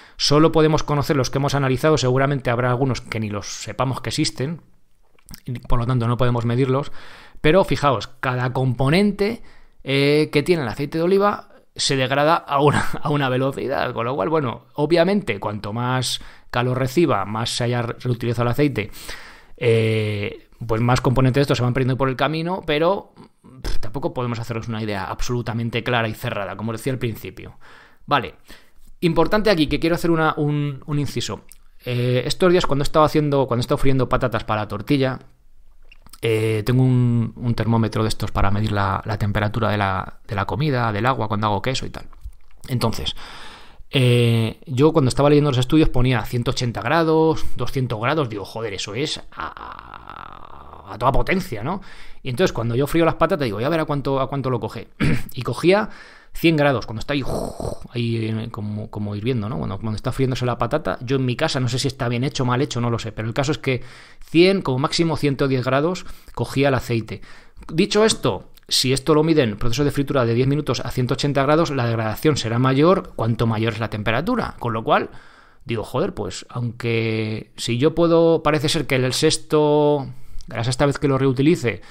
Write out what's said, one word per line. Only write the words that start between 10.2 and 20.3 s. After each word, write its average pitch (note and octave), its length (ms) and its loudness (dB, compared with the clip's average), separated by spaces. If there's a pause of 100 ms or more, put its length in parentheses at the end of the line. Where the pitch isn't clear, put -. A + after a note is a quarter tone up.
que D3 100 4
tiene E3 200 2
el A#2 60 -2
aceite D3 300 -4
de E3 60 0
oliva G3 440 2 (260)
se - 220 -2
degrada C#3 400 2
a C#3+ 240 -2
una, D3 200 4
<laughs> - 220 0
a D3 80 0
una C#3+ 180 2
velocidad, B2+ 640 0
con A#2 140 -4
lo B2+ 80 -2
cual, F3+ 140 0
bueno, C#3+ 460 -2
obviamente, E3 680 2
cuanto G#2 320 -6
más B2 480 -2 (300)
calor B2 280 0
reciba, C3 460 2
más G#2+ 260 -4
se - 140 -2
haya A#2+ 180 0
re-, A#2 160 -6
reutilizado A#2+ 460 -2
el A#2 80 2
aceite, B2+ 380 0 (680)
eh, A2 920 0 (160)